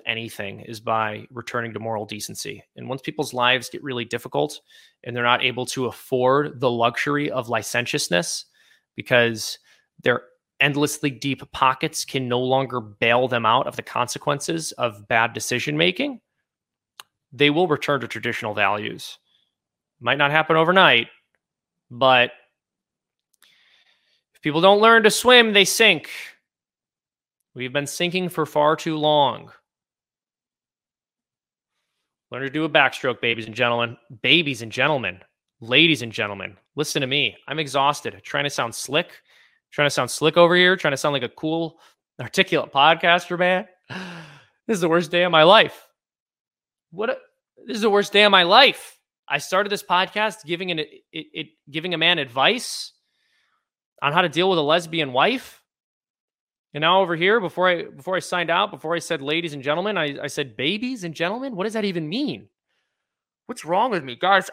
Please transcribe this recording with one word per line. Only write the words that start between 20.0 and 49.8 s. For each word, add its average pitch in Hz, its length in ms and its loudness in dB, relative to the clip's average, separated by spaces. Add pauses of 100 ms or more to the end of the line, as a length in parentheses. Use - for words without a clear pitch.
not 143 140 2
happen 156 240 2
overnight, 160 520 4 (800)
but 123 420 4 (2000)
if - 80 -20
people 151 200 -2
don't 202 200 6
learn 226 220 6
to 208 80 6
swim, 233 420 4
they 196 120 6
sink. 202 440 2 (1400)
We've 127 200 -10
been 143 140 -2
sinking 175 420 -4
for 160 160 -2
far 151 300 2
too 156 220 -4
long. 147 540 2 (2750)
Learn 123 120 -10
to 135 60 -6
do 151 140 -4
a 160 60 -2
backstroke, 135 520 2
babies 113 240 -2
and 113 80 -14
gentlemen. 120 440 0 (240)
Babies 139 400 2
and 113 100 -12
gentlemen. 123 480 -2 (400)
Ladies 131 420 4
and 117 100 -8
gentlemen, 101 460 -8 (180)
listen 147 260 -4
to 135 60 -4
me. 131 300 -2 (100)
I'm 143 120 -8
exhausted. 139 640 -2
Trying 143 220 -4
to 143 40 -4
sound 120 240 -6
slick. - 480 -6 (500)
Trying 147 140 0
to 139 60 0
sound 123 200 -2
slick 156 260 0
over 175 180 8
here. 180 200 6
Trying 165 160 -2
to 135 60 -2
sound 147 160 -2
like 131 100 -2
a - 60 -4
cool, 160 500 -6 (400)
articulate 143 540 -2
podcaster, 170 640 4
man. 185 300 0 (220)
<sighs> - 80 -12 (680)
This 233 80 0
is 175 60 -2
the 175 80 0
worst 165 220 2
day 175 120 2
of 180 80 0
my 156 120 8
life. 185 440 6 (1040)
What 202 180 -6
a, 262 80 -2 (480)
this 226 100 -8
is 208 60 -4
the 220 80 4
worst 202 240 2
day 202 100 8
of 208 80 6
my 190 120 8
life. 202 560 4 (280)
I 143 100 -4
started 190 320 -2
this - 140 -6